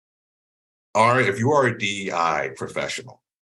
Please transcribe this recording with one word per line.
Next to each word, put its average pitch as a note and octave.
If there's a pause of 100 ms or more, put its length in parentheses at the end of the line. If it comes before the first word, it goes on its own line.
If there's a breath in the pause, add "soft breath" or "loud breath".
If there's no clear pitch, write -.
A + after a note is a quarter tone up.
(960)
are, A#2
if G2+
you A#2
are C#3
a A#2
D G2+
E -
I D#2+
professional, - (300)